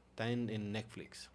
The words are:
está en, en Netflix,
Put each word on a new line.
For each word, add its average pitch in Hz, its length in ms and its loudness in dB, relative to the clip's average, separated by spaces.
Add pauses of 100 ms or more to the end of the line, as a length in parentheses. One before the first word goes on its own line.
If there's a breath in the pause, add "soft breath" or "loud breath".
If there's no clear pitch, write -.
(120)
está 113 200 2
en, 120 200 4
en 107 220 0
Netflix, - 640 -6